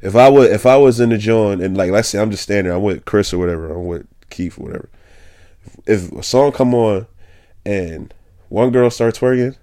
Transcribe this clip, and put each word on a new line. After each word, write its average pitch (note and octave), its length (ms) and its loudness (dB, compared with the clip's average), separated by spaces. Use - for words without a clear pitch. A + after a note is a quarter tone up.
if F#2+ 140 -4
I B2+ 140 8
would, C3+ 220 6
if G#2+ 140 -2
I C3 120 6
was C3 220 4
in A#2+ 100 2
the A2+ 80 0
joint G#2 440 0
and, F#2+ 160 -4
like, F#2 140 0
let's G#2 180 0
say G2+ 100 -6
I'm G#2+ 120 -2
just G2 120 -10
standing G2+ 220 -4
there, F2 100 -4
I'm F#2+ 80 -4
with F#2+ 220 -6
Chris - 280 -2
or F2 60 -4
whatever, E2 340 -6
I'm F2 120 -10
with F2 200 -10
Keith - 300 -10
or - 60 -14
whatever. - 240 -14
If G2 260 -2
a - 120 -14
song C#3 280 2
come B2+ 220 0
on A2 340 -2
and F2 480 -8
one A#2+ 220 0
girl B2 180 2
starts A#2 300 -4
twerking B2+ 440 -2